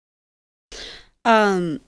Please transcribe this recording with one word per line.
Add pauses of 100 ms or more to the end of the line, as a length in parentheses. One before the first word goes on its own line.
(1300)
Um,